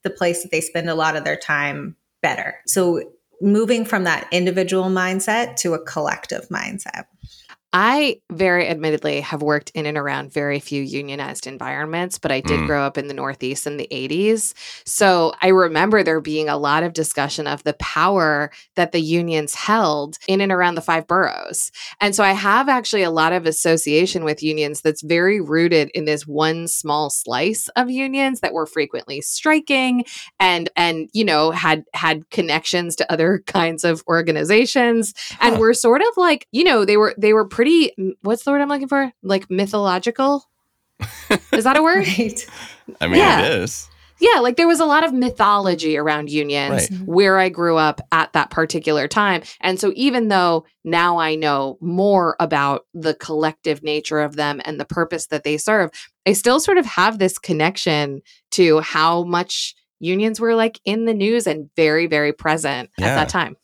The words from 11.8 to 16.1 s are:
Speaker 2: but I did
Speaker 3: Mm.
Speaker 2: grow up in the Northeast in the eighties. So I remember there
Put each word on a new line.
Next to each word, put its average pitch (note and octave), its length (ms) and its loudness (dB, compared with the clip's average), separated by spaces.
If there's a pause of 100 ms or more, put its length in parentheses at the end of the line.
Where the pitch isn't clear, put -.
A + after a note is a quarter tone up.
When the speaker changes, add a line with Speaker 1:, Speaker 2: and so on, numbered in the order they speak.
Speaker 2:
but - 140 -6
I C3 100 -2
did D3+ 200 -2
Speaker 3:
Mm. D#3 40 -4
Speaker 2:
grow D3 180 -2
up C#3 140 -4
in C#3+ 100 -8
the C#3+ 60 -10
Northeast C3+ 540 -8
in D3 100 -8
the C#3+ 140 -8
eighties. F3 640 -2 (300)
So F3+ 480 2 (100)
I F#3 60 4
remember F#3+ 520 4
there D#3+ 180 2